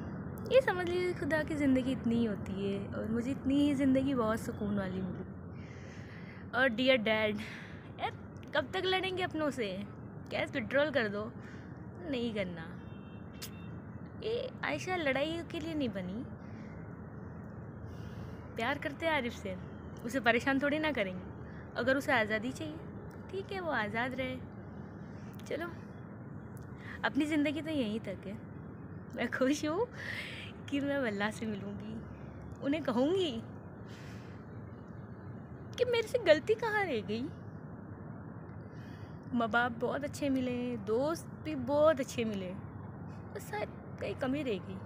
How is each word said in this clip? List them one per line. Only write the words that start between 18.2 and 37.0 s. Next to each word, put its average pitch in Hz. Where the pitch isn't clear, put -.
प्यार 254
करते 285
हैं 320
आरिफ 240
से, 185
उसे 240
परेशान 240
थोड़ी 294
ना 311
करेंगे। 190
अगर 254
उसे 285
आज़ादी 220
चाहिए, -
ठीक 392
है, 392
वो 339
आज़ाद 226
रहे। 254
चलो, 330
अपनी 220
ज़िंदगी 302
तो 302
यहीं 233
तक 190
है। 196
मैं 240
खुश 277
हूँ 349
कि 277
मैं 277
वल्ला 208
से 226
मिलूँगी, 202
उन्हें 285
कहूँगी 285
कि 480
मेरे 466
से 494
गलती 320
कहाँ 427
रह 254